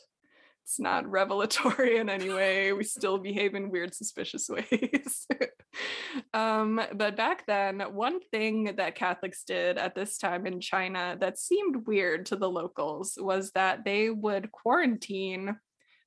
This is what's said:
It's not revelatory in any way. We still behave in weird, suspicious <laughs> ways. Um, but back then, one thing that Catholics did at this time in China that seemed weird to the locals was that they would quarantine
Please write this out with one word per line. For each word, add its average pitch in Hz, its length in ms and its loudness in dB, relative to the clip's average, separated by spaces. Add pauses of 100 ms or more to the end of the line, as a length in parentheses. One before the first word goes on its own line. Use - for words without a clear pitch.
(640)
It's - 160 -4
not 180 300 2
revelatory 202 880 2
in 220 100 0
any 190 220 -2
way. 190 420 2
We 202 120 -2
still 196 340 0
behave 202 360 0
in 196 160 -4
weird, 180 240 -2
suspicious - 540 -6
<laughs> - 0 -
ways. - 800 -2 (1080)
Um, 220 460 2 (140)
but 208 220 0
back 285 300 0
then, 196 340 2
one 233 400 -2 (100)
thing 214 460 0
that 180 180 0
Catholics 180 500 -2
did 180 320 0
at 180 180 -2
this 202 240 -4
time 185 280 -2
in 180 140 -4
China 185 600 -2
that - 180 0
seemed 349 480 0
weird 185 400 2
to - 100 -2
the 196 140 0
locals 170 680 -4
was 190 320 0
that 190 320 2
they 208 240 2
would 208 440 -2
quarantine 208 1040 0 (500)